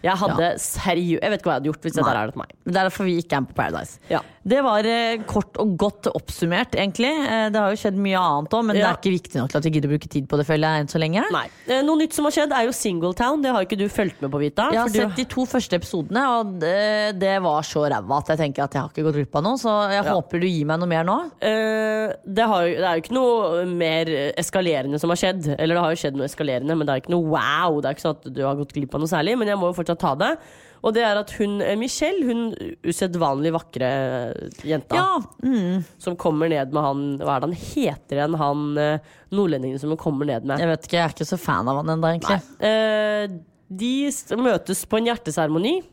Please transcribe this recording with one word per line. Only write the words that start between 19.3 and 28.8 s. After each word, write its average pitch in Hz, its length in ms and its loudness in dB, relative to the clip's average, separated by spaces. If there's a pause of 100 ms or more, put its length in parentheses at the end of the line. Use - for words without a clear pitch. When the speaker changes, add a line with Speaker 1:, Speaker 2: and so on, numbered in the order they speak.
Speaker 2:
av 147 80 2
noe, 240 140 2
så 208 320 2
jeg 202 160 2
Speaker 1:
Ja. - 80 2
Speaker 2:
håper 175 260 -2
du 180 80 0
gir 160 200 0
meg 160 120 0
noe 180 80 0
mer 165 160 2
nå. 269 280 0 (100)
Speaker 1:
Eh, 220 720 0 (180)
det 220 140 2
har 196 220 4
jo, 175 80 0
det 180 100 0
er 175 80 2
jo 165 80 0
ikke 240 160 -4
noe 208 480 2
mer 165 400 0 (320)
eskalerende 151 640 0
som 165 100 0
har 175 80 2
skjedd. 180 400 0
Eller 160 160 2
det 175 100 2
har 156 120 2
jo - 20 -10 (100)
skjedd 139 80 -2
noe 139 140 -2
eskalerende, 143 480 -2
men 151 80 0
det 143 80 0
er 127 80 0
ikke - 160 -14
noe 170 80 0
wow. 151 560 2
Det 139 80 -2
er 143 60 -2
ikke - 100 -12
sånn 151 160 0
at 135 100 -12
du 135 140 -4
har 139 100 0
gått 143 180 -6
glipp 143 200 -4